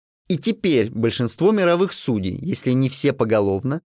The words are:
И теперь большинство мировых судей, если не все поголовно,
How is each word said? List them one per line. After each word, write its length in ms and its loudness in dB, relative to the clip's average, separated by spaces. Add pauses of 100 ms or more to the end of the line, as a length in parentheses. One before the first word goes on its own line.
(280)
И 100 0
теперь 520 0
большинство 640 0
мировых 420 2
судей, 480 -4
если 300 -2
не 180 2
все 240 0
поголовно, 680 0 (120)